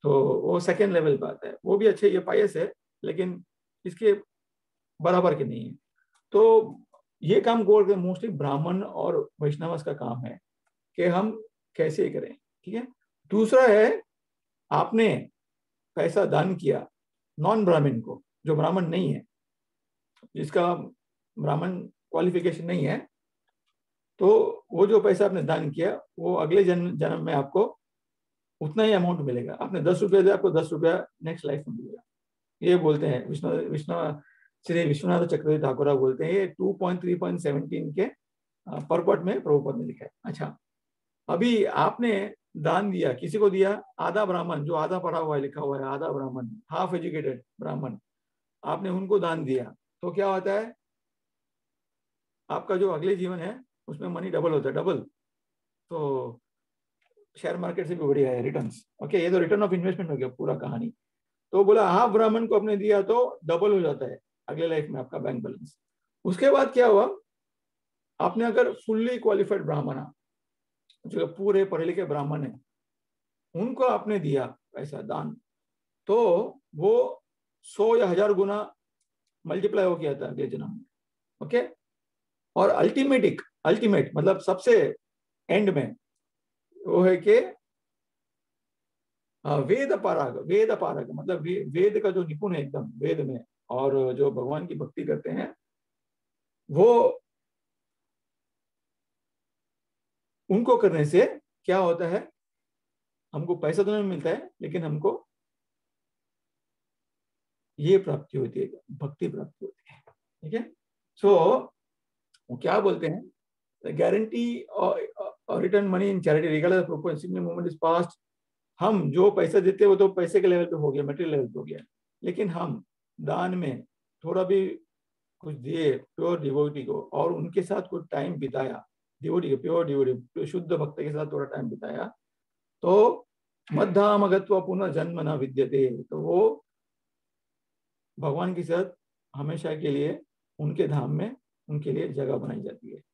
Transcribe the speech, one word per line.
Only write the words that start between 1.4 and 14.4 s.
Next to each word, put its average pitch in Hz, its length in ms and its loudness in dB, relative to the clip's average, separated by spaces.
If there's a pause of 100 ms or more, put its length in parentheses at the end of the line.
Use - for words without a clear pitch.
है, - 180 -12
वो 190 120 2
भी 214 100 4
अच्छे, 202 220 4
ये 180 100 2
pious 190 360 0
है, 165 180 -4 (300)
लेकिन 180 420 -6 (400)
इसके 202 280 2 (880)
बराबर 175 340 4
के - 80 -4
नहीं - 260 -8
है। - 80 -16 (540)
तो 220 440 6 (480)
ये 202 180 4
काम 233 220 2
गौर 208 200 8
के 196 100 4
mostly 185 380 -2
ब्राह्मण 156 520 -2
और - 460 -4 (120)
वैष्णवस 160 420 -4
का 156 100 -6
काम 131 320 -8
है - 140 -14 (560)
कि 175 80 -2
हम 190 400 0 (320)
कैसे 156 340 0
करें, - 280 -10 (280)
ठीक 196 100 -10
है। 254 120 -8 (400)
दूसरा 220 400 6
है, 220 360 6 (680)